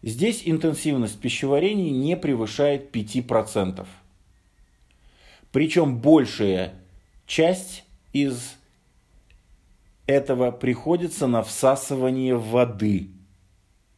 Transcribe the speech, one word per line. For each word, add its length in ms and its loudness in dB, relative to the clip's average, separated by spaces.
Здесь 440 -2
интенсивность 760 -2
пищеварения 680 0
не 260 0
превышает 760 -2
пяти 300 -4
процентов. 680 -2
Причём 500 2
большая 720 4
часть 600 0
из 460 -4
этого 440 2
приходится 760 -2
на 160 2
всасывание 920 0
воды. 720 0